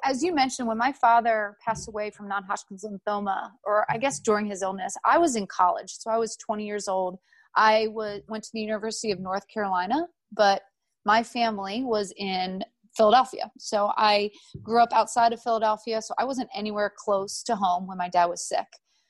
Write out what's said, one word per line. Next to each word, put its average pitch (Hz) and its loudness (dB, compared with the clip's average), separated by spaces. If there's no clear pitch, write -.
as 269 -2
you 349 0
mentioned, 262 0
when 220 -2
my 254 0
father 226 2
passed 220 -4
away 208 -6
from 208 -16
non-Hodgkin's 196 -8
lymphoma, 202 -4
or 208 2
I 226 -2
guess 269 0
during 208 0
his 196 -6
illness, 190 -6
I 277 6
was 320 2
in 202 -2
college. - 0
So 226 -10
I 226 2
was 226 -2
twenty 214 -6
years 208 -6
old. 190 -4
I 220 6
wa-, 208 -6
went 214 -8
to - -16
the 220 -6
University 214 -4
of 185 -4
North 190 -6
Carolina, 208 -2
but 196 4
my 220 4
family 220 -4
was 214 -2
in 185 -4
Philadelphia. 220 4
So 208 -2
I 208 2
grew 226 4
up 233 4
outside 233 4
of 226 -10
Philadelphia, 220 0
so - -10
I 233 2
wasn't 254 -4
anywhere 208 -4
close 202 -2
to 233 -2
home 185 0
when 185 -12
my 180 -4
dad 175 4
was 175 -4
sick. - -2